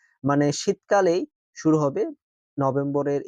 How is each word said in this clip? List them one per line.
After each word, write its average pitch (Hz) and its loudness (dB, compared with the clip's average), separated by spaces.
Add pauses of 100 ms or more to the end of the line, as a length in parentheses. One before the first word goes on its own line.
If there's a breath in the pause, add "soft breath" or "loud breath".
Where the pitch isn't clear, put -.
(240)
মানে 143 2
শীতকালেই 190 0 (360)
শুরু 156 2
হবে, 151 -2 (560)
নভেম্বরের 139 -2